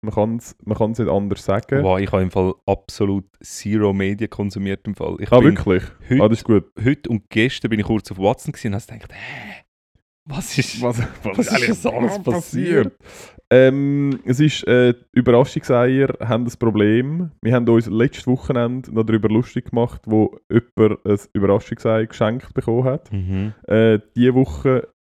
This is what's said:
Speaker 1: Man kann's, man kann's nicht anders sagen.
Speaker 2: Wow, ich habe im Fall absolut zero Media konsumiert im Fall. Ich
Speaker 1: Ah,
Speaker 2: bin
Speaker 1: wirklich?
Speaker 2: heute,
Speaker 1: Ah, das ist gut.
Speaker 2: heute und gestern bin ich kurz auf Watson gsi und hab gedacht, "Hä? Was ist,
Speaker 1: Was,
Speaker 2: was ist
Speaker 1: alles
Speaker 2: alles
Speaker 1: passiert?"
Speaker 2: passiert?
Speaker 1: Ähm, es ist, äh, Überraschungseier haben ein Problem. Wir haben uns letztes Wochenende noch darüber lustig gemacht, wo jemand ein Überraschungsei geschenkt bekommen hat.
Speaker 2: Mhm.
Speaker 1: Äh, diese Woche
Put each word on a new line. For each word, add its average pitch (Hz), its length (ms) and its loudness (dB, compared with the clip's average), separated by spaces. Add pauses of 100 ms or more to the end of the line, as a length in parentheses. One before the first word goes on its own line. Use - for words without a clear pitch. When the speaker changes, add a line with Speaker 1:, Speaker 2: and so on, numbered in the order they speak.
Speaker 1:
Man 107 80 -6
kann's, 113 520 -4
man 104 120 -4
kann's 113 220 -2
nicht 104 100 0
anders 98 360 -2
sagen. 107 360 -2
Speaker 2:
Wow, 92 180 2
ich 98 120 -4
habe 95 120 2
im 92 80 -2
Fall 92 220 0 (120)
absolut 98 580 -2 (180)
zero 104 520 -2
Media 101 340 -2
konsumiert 98 580 -6
im 101 100 -8
Fall. 80 240 -6
Ich - 120 -4
Speaker 1:
Ah, 123 80 8
Speaker 2:
bin 107 180 6
Speaker 1:
wirklich? 92 260 0 (260)
Speaker 2:
heute, 135 140 4
Speaker 1:
Ah, - 40 6
das 110 120 2
ist - 40 -16
gut. 104 220 2 (180)
Speaker 2:
heute 139 260 -2
und 110 200 -6
gestern 117 400 -2
bin 110 100 -2
ich 104 60 -2
kurz 110 260 -2
auf 90 60 -14
Watson 104 340 0
gsi - 160 -10
und 101 80 -4
hab 104 120 -8
gedacht, - 260 -20
"Hä? - 500 -18 (600)
Was 151 320 -8
ist, 120 240 -6
Speaker 1:
Was, 123 200 -2 (220)
Speaker 2:
was 98 160 -6
ist 226 140 -2
Speaker 1:
alles 233 320 -2
Speaker 2:
alles 214 380 -2
Speaker 1:
passiert?" 160 760 -2
Speaker 2:
passiert? - 20 -20 (520)
Speaker 1:
Ähm, 139 720 2
es 123 140 0
ist, 151 280 2
äh, 123 260 4 (200)
Überraschungseier 127 1080 2
haben 117 260 -2
ein 120 120 -8
Problem. 120 720 0 (100)
Wir 117 120 0
haben 120 160 2
uns 117 180 4
letztes 110 400 -2
Wochenende 127 680 -2
noch 110 100 0
darüber 110 260 0
lustig 107 400 -2
gemacht, 120 360 -2
wo 107 320 2 (140)
jemand - 540 0
ein 101 140 0 (140)
Überraschungsei 110 720 0
geschenkt 113 480 -4
bekommen 123 320 -2
hat. 131 280 -4
Speaker 2:
Mhm. 95 400 -6 (140)
Speaker 1:
Äh, 110 320 4 (160)
diese 123 180 4
Woche 131 560 0 (140)